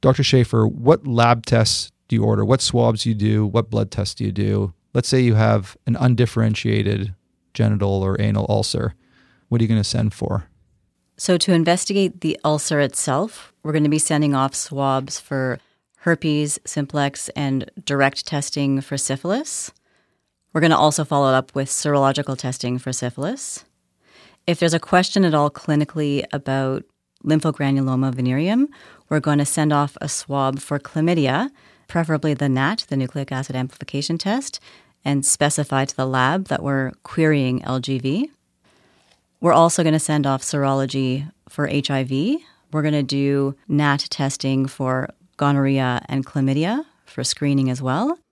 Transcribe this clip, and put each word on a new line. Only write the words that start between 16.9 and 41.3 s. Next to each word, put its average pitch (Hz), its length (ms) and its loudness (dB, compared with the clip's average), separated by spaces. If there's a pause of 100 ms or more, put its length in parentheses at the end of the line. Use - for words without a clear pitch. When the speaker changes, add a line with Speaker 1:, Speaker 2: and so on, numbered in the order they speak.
Speaker 2:
and 135 400 -2 (140)
direct 139 420 0
testing 139 540 -2
for 139 180 -8
syphilis. 180 720 -6 (840)
We're 160 80 0
gonna 165 160 4
also 151 260 4
follow 139 300 2
up 131 200 0
with 135 140 -2
serological 139 680 0
testing 127 400 -6
for 127 160 -6
syphilis. 143 720 -8 (840)
If 170 120 -2
there's 170 140 2
a 165 60 0
question 185 460 2
at 160 80 2
all 147 180 2
clinically 147 800 -2
about 135 540 -4 (400)
lymphogranuloma 139 880 0
venereum, 151 540 0 (420)
we're 156 100 2
gonna 147 260 0
send 151 280 0
off 143 260 0
a 151 80 -8
swab 139 520 -4
for - 180 -6
chlamydia, 160 720 0 (380)
preferably 156 480 0
the 143 140 -2
nat, 135 380 0
the 143 100 -2
nucleic 131 340 -4
acid 135 240 -6
amplification 135 600 -6
test, 233 420 -4 (440)
and 139 220 0
specify 143 600 0
to - 100 -10
the 131 100 -2
lab 131 400 2
that - 160 -4
we're 135 300 -2 (120)
querying 143 600 2
L 127 160 -4
G 131 180 -4
V. 156 340 -2 (1120)
We're 165 120 4
also 165 300 6
gonna 156 160 2
send 151 280 0
off 135 160 0
serology 135 840 -2 (200)